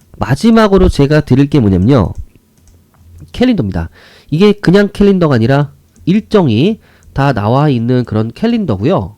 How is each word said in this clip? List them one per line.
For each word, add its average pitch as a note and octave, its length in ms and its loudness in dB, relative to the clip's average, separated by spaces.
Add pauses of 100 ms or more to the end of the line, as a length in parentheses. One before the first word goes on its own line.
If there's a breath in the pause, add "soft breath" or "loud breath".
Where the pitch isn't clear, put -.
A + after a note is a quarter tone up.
(160)
마지막으로 G3+ 720 2
제가 D3+ 320 0
드릴 C#3+ 300 0
게 D3+ 100 2
뭐냐면요, G2+ 520 2 (1200)
캘린더입니다. G#2+ 580 -4 (400 soft breath)
이게 G3 220 2
그냥 G3 400 2
캘린더가 F#3 420 0
아니라 C3+ 380 0 (320)
일정이 F#3 760 0 (320 soft breath)
다 C#3 200 0
나와 A#2+ 360 -2
있는 B2 360 -2
그런 A2+ 280 -4
캘린더고요. D#3 840 -4